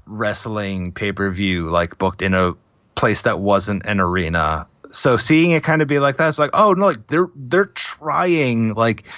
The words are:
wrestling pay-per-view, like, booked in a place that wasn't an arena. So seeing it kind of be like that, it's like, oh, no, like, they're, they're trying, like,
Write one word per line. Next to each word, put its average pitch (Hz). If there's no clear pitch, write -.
wrestling 104
pay-per-view, 95
like, 85
booked 95
in 95
a 92
place 110
that 104
wasn't 98
an 104
arena. 82
So 127
seeing 160
it 156
kind 160
of 143
be 143
like 139
that, 160
it's 151
like, 147
oh, 202
no, 185
like, 135
they're, 180
they're 147
trying, 147
like, 113